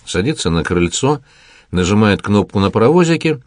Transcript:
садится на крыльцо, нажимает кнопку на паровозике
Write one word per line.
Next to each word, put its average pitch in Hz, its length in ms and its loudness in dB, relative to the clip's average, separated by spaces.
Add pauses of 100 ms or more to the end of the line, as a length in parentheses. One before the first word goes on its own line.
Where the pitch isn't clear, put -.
садится 95 460 -4
на 82 140 0
крыльцо, 92 580 -2 (480)
нажимает 98 520 0
кнопку 101 360 -2
на 98 140 0
паровозике 156 760 2